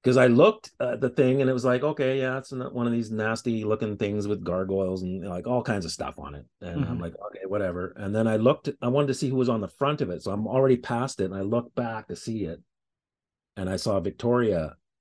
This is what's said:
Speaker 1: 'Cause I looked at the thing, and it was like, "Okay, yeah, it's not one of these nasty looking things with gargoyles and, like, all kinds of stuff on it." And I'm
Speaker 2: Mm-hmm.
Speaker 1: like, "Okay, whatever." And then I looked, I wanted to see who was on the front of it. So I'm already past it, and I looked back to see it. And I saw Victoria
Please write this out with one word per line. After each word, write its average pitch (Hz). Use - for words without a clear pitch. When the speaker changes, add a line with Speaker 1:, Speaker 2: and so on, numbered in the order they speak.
Speaker 1:
'Cause 127
I 127
looked 156
at 120
the 123
thing, 131
and 131
it -
was 123
like, 123
"Okay, 135
yeah, 131
it's 131
not 131
one 120
of 117
these 117
nasty 113
looking 107
things 101
with 104
gargoyles 92
and, 92
like, 90
all 123
kinds 101
of 80
stuff -
on 71
it." 71
And 87
I'm -
Speaker 2:
Mm-hmm. 85
Speaker 1:
like, 85
"Okay, -
whatever." 95
And 101
then 113
I 110
looked, 127
I 120
wanted 139
to 131
see 139
who 131
was 127
on 113
the 95
front 143
of 107
it. 87
So 101
I'm 104
already 131
past 123
it, 98
and 92
I 98
looked 117
back 113
to 110
see 110
it. -
And 95
I 95
saw 98
Victoria 101